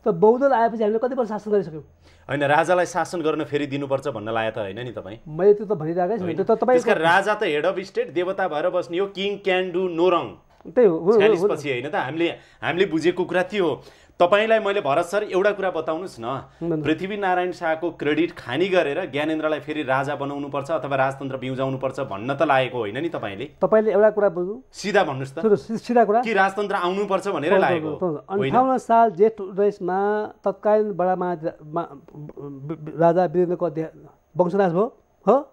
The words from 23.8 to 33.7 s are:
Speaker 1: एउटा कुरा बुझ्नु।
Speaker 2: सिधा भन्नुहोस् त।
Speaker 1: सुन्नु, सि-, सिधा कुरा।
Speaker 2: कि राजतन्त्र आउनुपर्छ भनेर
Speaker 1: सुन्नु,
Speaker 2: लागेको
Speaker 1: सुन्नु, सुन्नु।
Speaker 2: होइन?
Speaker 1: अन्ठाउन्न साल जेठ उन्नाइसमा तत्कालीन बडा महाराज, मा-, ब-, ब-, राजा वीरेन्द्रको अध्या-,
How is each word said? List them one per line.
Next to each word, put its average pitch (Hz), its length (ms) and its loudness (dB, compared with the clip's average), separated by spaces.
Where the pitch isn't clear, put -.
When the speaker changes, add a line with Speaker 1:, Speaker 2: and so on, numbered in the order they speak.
Speaker 1:
एउटा 208 180 4
कुरा 202 200 2
बुझ्नु। 185 320 -6
Speaker 2:
सिधा 196 320 0
भन्नुहोस् 135 320 -6
त। 165 40 -8
Speaker 1:
सुन्नु, 208 160 4
सि-, 208 220 -8
सिधा 233 280 2
कुरा। 214 160 2
Speaker 2:
कि 226 120 -2
राजतन्त्र 196 420 0
आउनुपर्छ 185 520 -2
भनेर 160 220 -2
Speaker 1:
सुन्नु, 190 120 6
Speaker 2:
लागेको 170 240 2
Speaker 1:
सुन्नु, 147 140 -6
सुन्नु। 180 380 -4
Speaker 2:
होइन? 135 140 0
Speaker 1:
अन्ठाउन्न 254 260 4
साल 226 340 4
जेठ 202 300 2
उन्नाइसमा 202 840 -2
तत्कालीन 208 480 2
बडा 180 240 0
महाराज, 175 460 -4
मा-, 156 300 -6
ब-, 147 260 -16
ब-, 147 600 -10
राजा 170 240 4
वीरेन्द्रको 175 400 -2
अध्या-, 160 320 -8